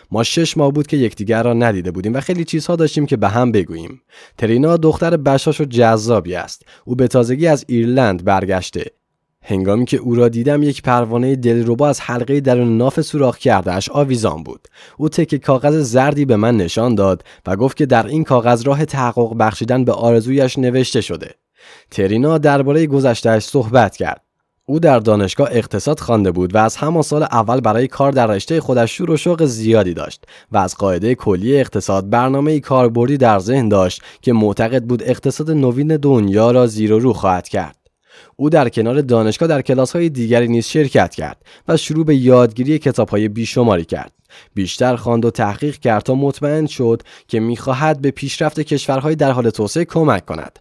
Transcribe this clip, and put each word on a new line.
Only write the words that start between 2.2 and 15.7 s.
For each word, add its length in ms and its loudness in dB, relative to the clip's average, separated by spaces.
خیلی 240 -4
چیزها 320 -4
داشتیم 300 0
که 100 0
به 120 0
هم 240 0
بگوییم. 500 -4
ترینا 380 2
دختر 400 2
بشاش 440 0
و 40 0
جذابی 720 2
است. 280 -10
او 100 -6
به 140 0
تازگی 380 2
از 220 0
ایرلند 560 0
برگشته. 600 -2
هنگامی 420 0
که 120 -2
او 180 -2
را 140 4
دیدم، 340 0
یک 200 -2
پروانهٔ 540 0
دلربا 520 0
از 120 -2
حلقهٔ 400 -2
درون 360 2
ناف 240 0
سوراخ 380 -2
کرده‌اش 500 0
آویزان 540 -2
بود. 260 -18
او 120 -2
تکه 300 -2
کاغذ 360 2